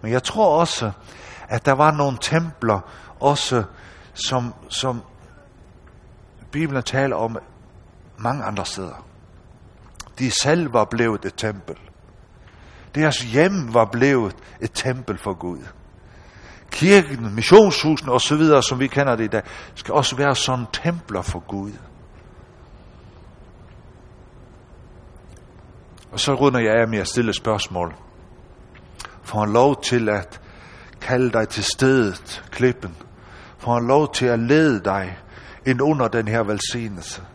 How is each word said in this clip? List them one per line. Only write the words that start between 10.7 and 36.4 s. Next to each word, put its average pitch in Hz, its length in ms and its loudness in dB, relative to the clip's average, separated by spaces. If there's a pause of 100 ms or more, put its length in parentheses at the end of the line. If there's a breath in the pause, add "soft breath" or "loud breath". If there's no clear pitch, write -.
var 113 120 4
blevet 113 400 -2
et 95 100 -8
tempel. 104 420 -8 (1160 loud breath)
Deres 151 220 2
hjem 131 580 0
var 113 100 6
blevet 117 520 0 (240 loud breath)
et 113 140 -6
tempel 123 440 -6
for 101 160 -6
Gud. 87 240 -10 (1120 loud breath)
Kirken, 147 640 4
missionshusene 156 800 6
og 123 80 4
så - 160 0
videre, 151 260 6
som 127 160 -2
vi 135 80 0
kender 135 300 0
det 113 80 -2
i 107 40 -4
dag, 104 140 -2 (320 loud breath)
skal - 200 -8
også 139 220 2
være 139 180 2
sådan 123 380 -2
templer 165 500 -6
for - 160 -8
Gud. 98 340 -10 (4000)
Og 107 80 -8
så 139 140 2
runder 127 260 4
jeg 110 200 4
af 113 80 2
med 110 100 -2
at 95 100 -4
stille 113 240 0
spørgsmål. 90 640 -4 (1300 loud breath)
Får 107 180 -6
han 104 120 -2
lov 131 300 4
til 117 260 0
at 104 320 -6 (600 loud breath)
kalde 127 320 -2
dig 110 160 0
til 101 160 -6
stedet, 131 880 0
klippen? 120 460 -2 (600 loud breath)
Får 120 160 -4
han 120 120 -2
lov 143 260 2
til 127 140 -2
at 120 120 2
lede 127 460 2
dig 95 340 -4 (480 loud breath)
ind 127 160 0
under 143 260 2
den 113 200 -2
her 113 140 0